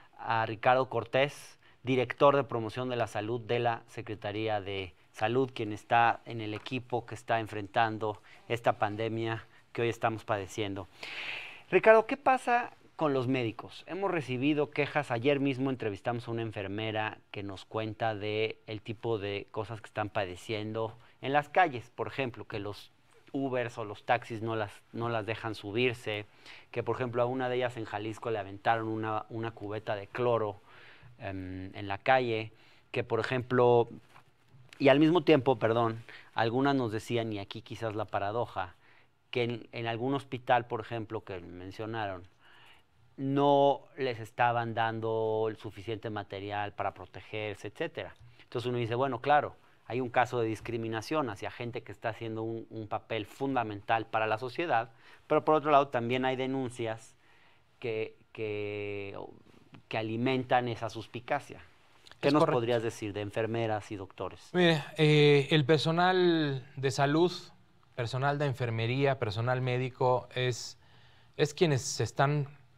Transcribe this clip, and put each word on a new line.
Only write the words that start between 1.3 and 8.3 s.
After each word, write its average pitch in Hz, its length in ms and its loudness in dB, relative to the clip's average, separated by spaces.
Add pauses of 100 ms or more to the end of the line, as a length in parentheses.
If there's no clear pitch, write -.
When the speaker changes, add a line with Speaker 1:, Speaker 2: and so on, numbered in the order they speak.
Speaker 1:
director 127 500 6
de 139 80 4
promoción 117 460 -4
de 123 80 -4
la 117 100 0
salud 110 360 -4
de 120 180 0
la 117 260 0
Secretaría 107 760 -4
de 95 340 -8 (180)
Salud, 123 420 0
quien 107 180 -4
está 117 520 2
en 117 160 -8
el 107 140 -6
equipo 123 520 -6
que - 80 -10
está 113 240 0
enfrentando 107 840 -2 (280)